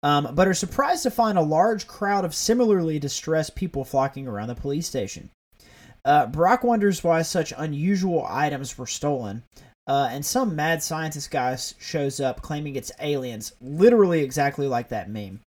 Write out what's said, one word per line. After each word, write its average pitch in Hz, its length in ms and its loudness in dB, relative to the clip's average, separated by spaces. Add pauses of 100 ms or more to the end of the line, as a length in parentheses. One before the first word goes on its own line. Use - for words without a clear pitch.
um, 143 320 2
but 185 140 6
are 190 60 2
surprised 285 500 0
to 254 80 2
find 220 260 2
a 170 40 4
large 180 440 2
crowd 202 380 -2
of 165 100 -4
similarly 202 640 2
distressed 151 560 -2
people 170 300 -4
flocking 139 420 -2
around 107 220 -6
the 120 80 -8
police 147 320 -4
station. - 420 -6 (760)
Uh, 143 220 6
Brock 165 380 4
wonders 208 400 2
why 165 180 4
such 160 340 -2
unusual 165 720 0
items 139 480 -2
were 127 120 -10
stolen, 120 560 -4 (420)
uh, 139 240 2
and 139 160 -8
some 233 300 0
mad 156 260 0
scientist 156 480 -8
guy 123 220 0
s-, - 260 -8
shows 139 400 -4
up 131 240 -2
claiming 147 320 -8
it's 131 240 -8
aliens, 127 600 -6
literally 175 640 6
exactly 139 420 0
like 120 220 -2
that 101 200 -6
meme. 104 300 -10 (120)